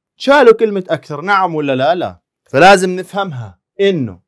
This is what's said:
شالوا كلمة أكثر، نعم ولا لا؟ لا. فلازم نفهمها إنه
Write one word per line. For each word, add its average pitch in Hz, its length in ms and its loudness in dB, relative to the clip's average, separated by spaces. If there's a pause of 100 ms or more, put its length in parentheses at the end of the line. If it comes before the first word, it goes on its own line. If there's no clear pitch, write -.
(160)
شالوا 262 380 2
كلمة 214 360 -2
أكثر، 147 320 -6
نعم 190 340 -2
ولا 143 200 -4
لا؟ 143 200 0
لا. 107 260 -10 (280)
فلازم 185 400 4
نفهمها 180 720 -8 (220)
إنه 135 460 -4